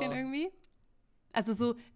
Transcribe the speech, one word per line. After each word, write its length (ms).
den 40
irgendwie. 380
Also 200
so, 240